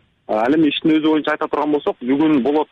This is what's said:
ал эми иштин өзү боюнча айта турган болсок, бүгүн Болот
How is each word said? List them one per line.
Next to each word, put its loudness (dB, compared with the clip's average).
ал 0
эми 2
иштин -2
өзү 2
боюнча 0
айта -4
турган -2
болсок, -2
бүгүн 2
Болот 0